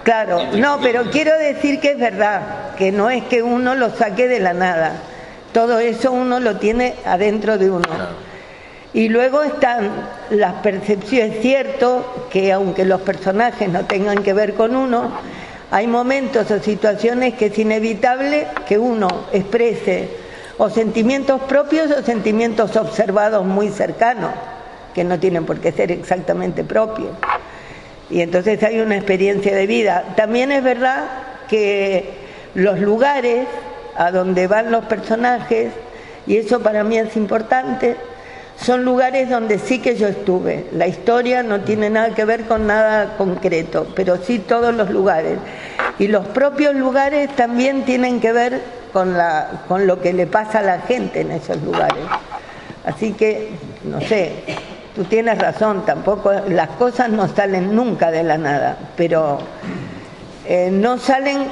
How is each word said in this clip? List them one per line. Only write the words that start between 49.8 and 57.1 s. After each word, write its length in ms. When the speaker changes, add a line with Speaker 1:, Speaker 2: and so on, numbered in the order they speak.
Speaker 1:
lo 160
que 120
le 140
pasa 320
a 40
la 160
gente 420
en 100
esos 300
lugares. 420
Así 280
que, 360
no 160
sé, 320
tú 80
tienes 320
razón, 480
tampoco, 460
las 220
cosas 380
no 240